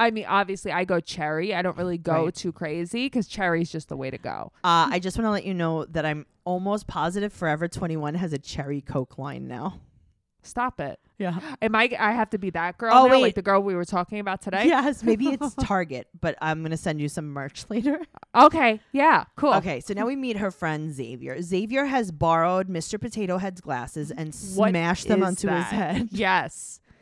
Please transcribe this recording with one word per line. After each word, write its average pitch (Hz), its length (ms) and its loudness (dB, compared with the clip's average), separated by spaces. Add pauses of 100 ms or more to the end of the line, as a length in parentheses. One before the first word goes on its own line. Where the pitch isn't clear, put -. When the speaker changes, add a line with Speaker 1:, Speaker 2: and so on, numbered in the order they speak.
Speaker 1:
I 233 100 4
mean, 220 180 -6
obviously, 190 420 0
I 180 140 0
go 180 160 2
cherry. 160 520 -4
I 165 80 -2
don't 180 160 -2
really 175 200 -4
go 165 280 0
Speaker 2:
Right. 180 100 -4
Speaker 1:
too 180 180 -6
crazy 170 560 -4
'cause 233 180 -2
cherry's 170 420 0
just 156 200 -10
the 143 80 -8
way 135 120 -6
to 135 80 -8
go. - 340 -10 (120)
Speaker 2:
Uh, 170 280 6
I 180 80 0
just 180 180 -4
wanna 226 140 0
let 202 140 -2
you 196 80 -4
know 165 320 -2
that 156 200 -4
I'm 151 200 -4 (200)
almost 190 420 -2
positive 185 460 -4
Forever 156 340 -2
twenty-one 160 480 -4
has 175 160 -2
a 143 80 -2
cherry 143 400 -8
Coke - 380 -6
line 135 320 -10
now. 123 320 -10 (600)
Speaker 1:
Stop - 380 -6
it. 143 200 -8 (180)
Speaker 2:
Yeah. 175 200 -2 (240)
Speaker 1:
Am 220 140 2
I, 233 140 4 (100)
I 214 140 2
have 240 160 0
to 214 80 -2
be 190 140 -6
that 170 260 -4
girl 226 160 2
Speaker 2:
Oh, 262 140 12
Speaker 1:
now, 254 40 6
Speaker 2:
wait. 262 120 8
Speaker 1:
like 220 120 2
the 202 60 -2
girl 196 200 4
we 196 140 -2
were 175 80 -2
talking 185 360 -2
about 196 220 -6
today? 202 260 0
Speaker 2:
Yes, 277 360 2
maybe 226 240 2
it's 277 260 -2
Speaker 1:
<laughs> - 60 -8
Speaker 2:
Target, 175 480 -2 (120)
but 160 220 -2
I'm 160 220 -2
gonna 160 140 -2
send 151 240 -4
you 147 80 -2
some 151 180 -8
merch 139 420 -10
later. 247 300 0 (340)
Speaker 1:
Okay. 254 460 8 (140)
Yeah. 277 320 6 (100)
Cool. 277 200 2
Speaker 2:
Okay, 160 260 -2
so 208 120 -8
now 208 120 -2
we 262 100 -2
meet 254 220 -4
her 196 120 -2
friend 156 440 -4
Xavier. 131 480 -8
Xavier 208 440 -2
has 262 280 0
borrowed 170 560 2
Mister 180 280 -4
Potato 202 400 -4
Head's 185 220 -6
glasses 143 520 -6
and 156 160 -8 (280)
Speaker 1:
What 208 140 4
Speaker 2:
smashed 170 400 0
them 196 140 4
Speaker 1:
is 190 40 2
Speaker 2:
onto 190 220 -2
his - 160 0
Speaker 1:
that? - 80 -6
Speaker 2:
head. 208 380 -2
Speaker 1:
Yes. 185 680 -2 (220)